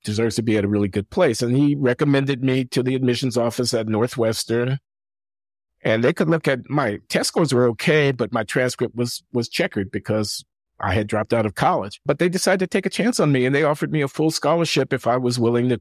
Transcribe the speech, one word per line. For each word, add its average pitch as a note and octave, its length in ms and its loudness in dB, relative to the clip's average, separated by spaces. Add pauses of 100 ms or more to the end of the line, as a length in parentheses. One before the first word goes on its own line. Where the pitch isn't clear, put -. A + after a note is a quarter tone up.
deserves A2 320 -2
to A#2 60 0
be A2 160 2
at G2+ 80 2
a - 20 -2
really G#2 180 2
good G2 220 -4
place." D3 320 0
And B2 160 0
he C#3+ 180 2
recommended C#3 720 0
me C3 220 0
to B2+ 160 -2
the C3 120 0
admissions B2 440 0
office A#2 340 0
at A2 160 -2
Northwestern. A#2 880 0 (1040)
And A2 220 2
they C#3+ 80 4
could E3+ 160 0
look E3 180 0
at B2+ 220 0
my C3 300 -2 (100)
test - 200 -2
scores D#3 260 0
were B2 140 4
okay, C#3+ 440 2
but A#2 200 -4
my A2+ 120 -2
transcript B2+ 500 -2
was, A#2+ 280 -4 (100)
was A#2+ 160 -2
checkered G#2+ 420 -4
because G#2+ 540 -4 (340)
I G2 140 -2
had G#2+ 140 0
dropped G#2+ 260 -4
out A2+ 140 2
of G#2 80 -6
college. C3 500 -2
But D3 140 -2
they F3 100 2
decided F#3 420 0
to - 60 -2
take G3 80 -2
a F#3+ 60 -4
chance A#3 280 0
on D3+ 140 4
me, B2+ 140 4
and C3+ 80 2
they C#3+ 80 2
offered D3+ 300 0
me D3+ 100 0
a C#3 60 0
full D#3 220 0
scholarship D#3 600 0
if C3 140 -4
I A#2+ 100 2
was B2 220 0
willing A#2+ 320 2
to A#2 100 0